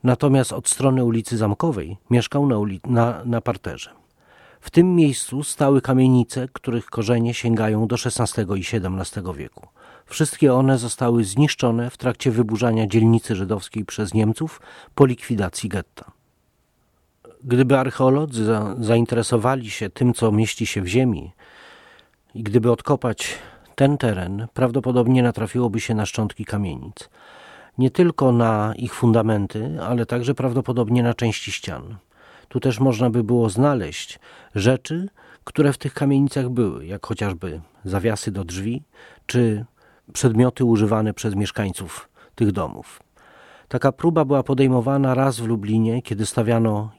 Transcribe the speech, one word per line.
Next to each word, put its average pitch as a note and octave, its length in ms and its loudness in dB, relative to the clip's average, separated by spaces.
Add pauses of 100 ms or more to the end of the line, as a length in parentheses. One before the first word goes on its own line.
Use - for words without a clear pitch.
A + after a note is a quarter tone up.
Natomiast C3 480 2
od C#3 160 -6
strony C3 360 2
ulicy A2+ 320 -2
Zamkowej G#2 600 -2 (140)
mieszkał B2 360 2
na A#2+ 120 2
uli-, G#2 280 -2
na, A#2+ 380 0
na A#2 160 -2
parterze. - 560 -8 (640)
W - 100 -18
tym F3+ 240 4
miejscu D3 480 0
stały C#3 380 2
kamienice, C3 720 2
których A#2 340 -6
korzenie A#2 480 -2
sięgają A2 520 0
do A#2 100 -2
szesnastego A2 600 -4
i F#2 80 -6
siedemnastego F#2 680 -6
wieku. - 320 -16 (400)
Wszystkie - 480 2
one C3+ 240 4
zostały A#2 460 0
zniszczone A#2+ 680 0
w - 60 -20
trakcie B2+ 340 -2
wyburzania A2+ 560 0
dzielnicy A2+ 500 4
żydowskiej G2 480 -6
przez F#2+ 300 -8
Niemców A2+ 460 0 (340)
po C#3+ 120 8
likwidacji A2 600 -4
getta. - 440 -10 (1300)
Gdyby B2+ 340 4
archeolodzy C3 680 2
za-, G#2+ 360 0
zainteresowali A#2 880 0
się G2 200 -8
tym, B2 240 2
co A2 180 2
mieści G#2+ 340 0
się - 160 -4
w F2+ 40 -6
ziemi, G2+ 460 0 (1000)
i A2 80 -10
gdyby A2 300 2
odkopać - 640 -4 (400)
ten C#3 240 2
teren, G2+ 560 -4
prawdopodobnie B2 680 2
natrafiłoby A2+ 580 -2
się - 140 -4
na G#2+ 120 0
szczątki - 380 -6
kamienic. G2+ 680 -8 (680)
Nie B2+ 120 4
tylko D#3 420 2
na A2 440 2
ich - 180 -8
fundamenty, A2+ 880 0
ale A#2+ 240 -2
także B2 280 -2
prawdopodobnie B2 680 0
na A#2 120 2
części G#2+ 380 -4
ścian. - 440 -12 (520)
Tu B2 120 -4
też A#2+ 200 -2
można B2 300 2
by A#2 140 0
było A#2 260 2
znaleźć A#2 680 -2 (360)
rzeczy, C3+ 540 0 (360)
które C#3+ 280 0
w - 60 -6
tych - 160 -8
kamienicach C#3 540 0
były, G2 380 -2
jak F#2+ 200 -12
chociażby F#2 540 -6 (240)
zawiasy G2 460 -4
do F#2+ 140 -6
drzwi, G2 380 -8 (440)
czy A#2 380 0 (480)
przedmioty B2 520 2
używane G#2+ 500 2
przez G#2+ 200 -6
mieszkańców G2 760 -6 (260)
tych G#2 180 2
domów. E2 500 -8 (640)
Taka C3 240 0
próba E3 320 2
była C3+ 180 2
podejmowana C3 720 2
raz C3 260 0
w A#2 60 -4
Lublinie, A2 560 0
kiedy G#2 240 -4
stawiano A2 720 0